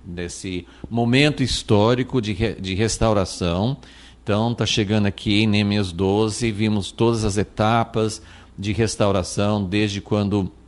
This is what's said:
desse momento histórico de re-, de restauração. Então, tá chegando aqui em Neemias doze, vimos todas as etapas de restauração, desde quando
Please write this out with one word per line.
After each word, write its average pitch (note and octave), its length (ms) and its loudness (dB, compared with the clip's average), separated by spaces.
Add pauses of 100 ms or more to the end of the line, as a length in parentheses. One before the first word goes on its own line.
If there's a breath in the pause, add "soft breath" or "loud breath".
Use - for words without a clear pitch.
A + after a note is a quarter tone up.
desse F2 600 -8 (240 loud breath)
momento B2+ 520 2
histórico B2 800 2
de G#2 120 -4
re-, G2+ 260 -2
de F#2+ 160 -4
restauração. G2+ 1000 0 (460 loud breath)
Então, A2 300 0
tá A2 120 -2
chegando G#2 420 2
aqui G#2 340 0
em A2 60 4
Neemias G#2 440 2
doze, G#2 600 0
vimos G#2+ 400 -2
todas A#2 340 2
as G2+ 120 0
etapas A2 840 0 (360 loud breath)
de G2+ 140 -4
restauração, G#2 920 0
desde G2+ 360 -2
quando G2+ 520 0 (160)